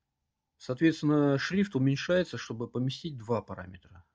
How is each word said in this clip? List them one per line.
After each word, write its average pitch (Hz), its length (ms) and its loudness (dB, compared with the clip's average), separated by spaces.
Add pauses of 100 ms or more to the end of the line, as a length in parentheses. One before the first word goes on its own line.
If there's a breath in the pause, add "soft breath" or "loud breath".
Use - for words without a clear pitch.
(580)
Соответственно, 147 840 2
шрифт 196 360 0
уменьшается, 139 600 0
чтобы 113 320 -8
поместить 131 480 -4
два 110 240 -2
параметра. 92 720 -14